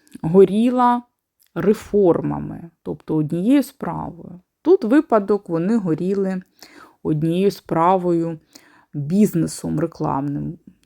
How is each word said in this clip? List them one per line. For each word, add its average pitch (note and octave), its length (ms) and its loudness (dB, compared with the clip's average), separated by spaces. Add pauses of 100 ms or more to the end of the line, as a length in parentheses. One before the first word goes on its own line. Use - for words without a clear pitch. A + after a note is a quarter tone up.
(220)
горіла A#3 800 4 (540)
реформами, E3+ 1120 0 (140)
тобто E3 320 -8
однією F3 480 0
справою. E3+ 760 -12 (220)
Тут F4 220 4
випадок, G#3+ 680 2
вони F3+ 280 0
горіли F#3 640 -2 (640)
однією E3 480 0
справою, E3+ 880 0 (540)
бізнесом D#3+ 880 0
рекламним, D3+ 800 -4 (260)